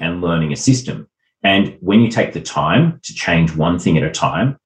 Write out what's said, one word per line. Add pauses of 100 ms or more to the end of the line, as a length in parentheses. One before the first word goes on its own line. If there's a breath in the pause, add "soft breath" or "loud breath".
and
learning
a
system. (340)
And
when
you
take
the
time
to
change
one
thing
at
a
time,